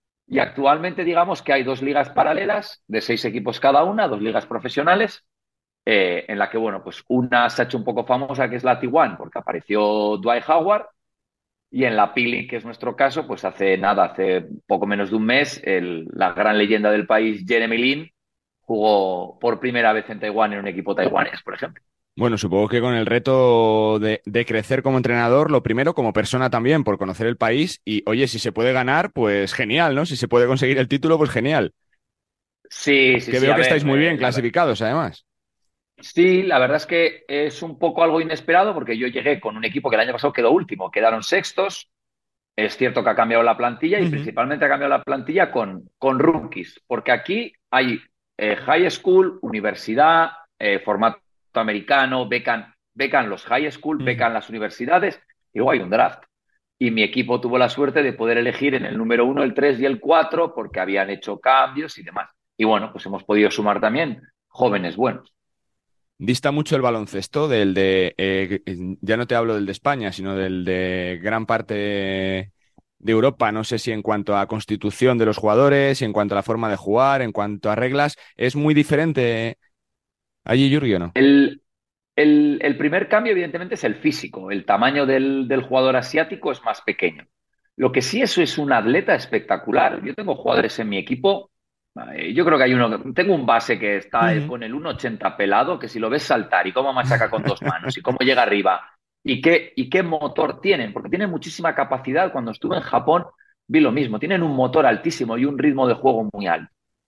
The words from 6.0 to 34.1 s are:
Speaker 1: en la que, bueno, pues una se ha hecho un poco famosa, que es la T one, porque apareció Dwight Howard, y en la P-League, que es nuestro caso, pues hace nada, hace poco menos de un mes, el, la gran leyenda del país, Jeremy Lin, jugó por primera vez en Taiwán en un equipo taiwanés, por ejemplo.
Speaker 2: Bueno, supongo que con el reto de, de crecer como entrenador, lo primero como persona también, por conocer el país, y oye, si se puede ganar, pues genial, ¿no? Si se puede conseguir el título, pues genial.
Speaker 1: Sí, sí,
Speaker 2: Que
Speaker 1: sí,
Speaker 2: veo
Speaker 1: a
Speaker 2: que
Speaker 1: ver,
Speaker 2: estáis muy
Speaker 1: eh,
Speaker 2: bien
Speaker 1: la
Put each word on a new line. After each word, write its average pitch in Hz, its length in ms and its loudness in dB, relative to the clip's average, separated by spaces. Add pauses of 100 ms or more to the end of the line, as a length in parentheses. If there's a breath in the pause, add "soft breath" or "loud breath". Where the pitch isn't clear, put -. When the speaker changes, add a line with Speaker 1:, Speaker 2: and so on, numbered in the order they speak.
Speaker 1:
en 104 100 -6
la 101 100 0
que, - 80 -4
bueno, 107 240 -2
pues - 280 -18
una 123 400 2
se 123 140 0
ha - 20 0
hecho 123 120 -6
un 107 60 -6
poco 117 220 -2
famosa, 127 440 -2
que 123 60 -6
es 123 80 -8
la 123 160 0
T 127 100 -4
one, 131 280 2
porque - 220 -12
apareció 104 800 0
Dwight 117 300 -2
Howard, 175 380 2 (880)
y 131 120 0
en 117 100 0
la 104 180 2
P-League, 120 340 -2
que 123 100 -8
es 110 80 -10
nuestro 117 320 -10
caso, 139 280 0
pues 101 200 -8
hace 95 320 0
nada, 98 260 2
hace 92 420 -2 (220)
poco 101 180 0
menos 101 240 -2
de 107 60 -4
un 110 80 0
mes, 131 400 0
el, 90 480 -2
la 90 220 0
gran 107 240 2
leyenda 104 340 2
del 107 160 0
país, 110 400 0
Jeremy 113 300 0
Lin, 139 340 -2 (480)
jugó 98 800 0
por 120 180 -2
primera 120 360 2
vez 107 160 -4
en 107 100 -12
Taiwán 107 320 -2
en 101 80 -8
un 101 80 -8
equipo 98 260 -6
taiwanés, - 500 -2
por - 100 -12
ejemplo. - 280 -12 (360)
Speaker 2:
Bueno, 113 200 0
supongo 98 300 0
que 117 140 0
con 123 120 0
el 113 120 0
reto 113 960 4
de, 107 260 -2
de 113 200 -2
crecer 117 380 -2
como 135 140 2
entrenador, 123 520 2
lo 135 140 2
primero 135 300 0
como 117 180 -2
persona 127 380 0
también, 127 340 2
por 101 140 0
conocer 95 280 -4
el 117 120 -2
país, 131 480 0
y 107 200 -2
oye, 123 220 0
si 117 100 -6
se 107 140 -4
puede 120 220 0
ganar, 135 400 0
pues 101 400 0
genial, 135 420 0
¿no? 147 100 0
Si 147 120 -6
se 120 100 -4
puede 120 200 4
conseguir 135 300 2
el 127 120 0
título, 160 280 2
pues 151 120 2
genial. 127 440 0 (960)
Speaker 1:
Sí, 131 520 2
sí, 123 100 -8
Speaker 2:
Que 127 60 2
Speaker 1:
sí, 131 60 2
Speaker 2:
veo 135 100 4
Speaker 1:
a - 20 2
Speaker 2:
que 120 60 2
Speaker 1:
ver, 127 60 4
Speaker 2:
estáis 147 180 2
muy 135 100 2
Speaker 1:
eh, 143 40 4
Speaker 2:
bien 165 100 4
Speaker 1:
la 160 60 -2